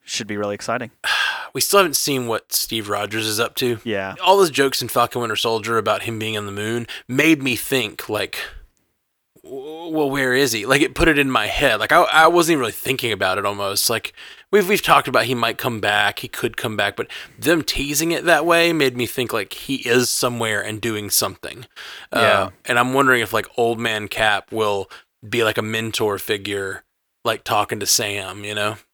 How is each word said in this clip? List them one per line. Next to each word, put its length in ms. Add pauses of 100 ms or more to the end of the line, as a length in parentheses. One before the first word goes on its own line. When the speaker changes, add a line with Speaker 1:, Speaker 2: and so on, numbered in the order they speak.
Speaker 1:
should 220
be 100
really 200
exciting. 340 (140)
Speaker 2:
<sighs> 60 (440)
We 80
still 180
haven't 160
seen 320
what 260
Steve 360
Rogers 360
is 140
up 160
to. 280
Speaker 1:
Yeah. 300 (100)
Speaker 2:
All 140
those 140
jokes 320
in 40
Falcon 340
Winter 140
Soldier 440
about 240
him 160
being 180
on 80
the 60
moon 340 (220)
made 340
me 140
think, 520
like, 300 (1040)
"w-, 460
well, 200
where 240
is 180
he?" 140
Like, 160
it 140
put 120
it 100
in 140
my 160
head. 320
Like, 120
I, 120
I 240
wasn't 260
even 80
really 100
thinking 400
about 260
it 80
almost. 440
Like, 240 (380)
we've, 160
we've 140
talked 260
about 180
he 100
might 220
come 220
back, 400
he 80
could 300
come 200
back, 180
but 120 (300)
them 260
teasing 480
it 140
that 200
way 280
made 240
me 80
think, 280
like, 200
he 220 (120)
is 220
somewhere 520
and 200
doing 280
something. 560 (460)
Uh, 80
Speaker 1:
Yeah. 300 (160)
Speaker 2:
and 140
I'm 140
wondering 280
if, 120
like, 140 (100)
Old 220
Man 280
Cap 440
will 380 (380)
be, 160
like, 140
a 60
mentor 540
figure, 680 (420)
like, 180
talking 360
to 60
Sam, 580
you 120
know? 200 (180)